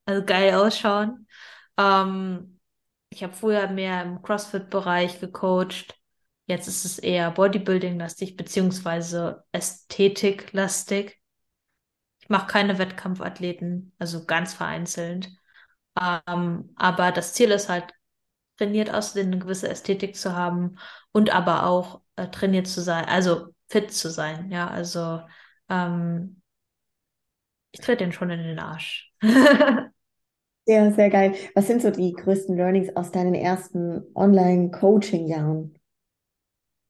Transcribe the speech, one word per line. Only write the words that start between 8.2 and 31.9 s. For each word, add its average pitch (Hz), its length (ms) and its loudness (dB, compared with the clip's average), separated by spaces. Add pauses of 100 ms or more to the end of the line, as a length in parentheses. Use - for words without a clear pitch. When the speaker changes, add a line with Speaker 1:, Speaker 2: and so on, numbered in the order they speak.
Speaker 1:
beziehungsweise 170 1120 -4
Ästhetik-lastig. 196 1700 -2 (1000)
Ich - 80 -16
mach 196 180 0
keine 202 300 2
Wettkampfathleten, 180 1200 -8
also 165 260 -8
ganz 170 280 -2
vereinzelt. 170 760 -8 (720)
Ähm, 175 800 -4
aber 180 340 2
das 175 220 -6
Ziel 226 180 4
ist 202 160 2
halt, 175 240 -6 (680)
trainiert 208 340 -2
auszusehen, 202 380 -2
eine 185 80 -2
gewisse 185 300 -6
Ästhetik 196 460 -4
zu 180 200 -6
haben 175 420 -2 (340)
und 214 220 4
aber 175 320 2
auch, 180 360 -2 (160)
äh, 185 100 -6
trainiert 185 400 0
zu 185 140 -6
sein, 170 240 -2
also 175 500 0 (120)
fit 208 260 0
zu - 160 -6
sein, 160 420 -8
ja, 175 160 -4
also, 170 540 -6 (480)
ähm, 175 720 -2 (1300)
ich - 80 -20
trete 233 240 -2
den 175 80 -2
schon 175 180 -6
in 170 140 -6
den 160 160 -8
Arsch. - 600 -12
<laughs> 262 720 6 (720)
Speaker 2:
Sehr, 214 280 6
sehr 208 160 6
geil. 196 240 4 (220)
Was 196 100 4
sind 240 160 2
so 214 80 2
die 180 240 0